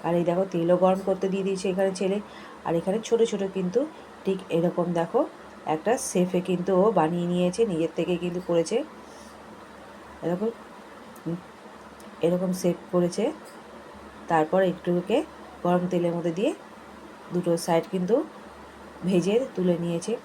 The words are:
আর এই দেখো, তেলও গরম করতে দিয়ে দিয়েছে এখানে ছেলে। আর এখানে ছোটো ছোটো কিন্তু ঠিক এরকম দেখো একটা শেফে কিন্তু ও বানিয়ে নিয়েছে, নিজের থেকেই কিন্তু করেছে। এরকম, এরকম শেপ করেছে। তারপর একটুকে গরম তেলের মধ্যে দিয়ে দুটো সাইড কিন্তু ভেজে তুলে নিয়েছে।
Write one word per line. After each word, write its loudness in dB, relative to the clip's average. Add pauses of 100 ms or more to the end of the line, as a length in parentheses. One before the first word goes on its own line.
আর 2
এই 4
দেখো, 2
তেলও 4
গরম 4
করতে 0
দিয়ে -2
দিয়েছে -2
এখানে 2 (100)
ছেলে। 0 (480)
আর 0
এখানে 0 (100)
ছোটো 4
ছোটো -2
কিন্তু 2 (420)
ঠিক 0 (120)
এরকম 2
দেখো 2 (460)
একটা 0 (160)
শেফে 2
কিন্তু 0 (120)
ও 8
বানিয়ে 2
নিয়েছে, 2
নিজের 0
থেকেই 0
কিন্তু -4
করেছে। 2 (1500)
এরকম, 0 (1700)
এরকম 2
শেপ 0 (120)
করেছে। 2 (1040)
তারপর 4
একটুকে 0 (460)
গরম 4
তেলের 0
মধ্যে -2
দিয়ে 0 (800)
দুটো 0
সাইড 2
কিন্তু 2 (880)
ভেজে 4 (200)
তুলে 4
নিয়েছে। -2 (120)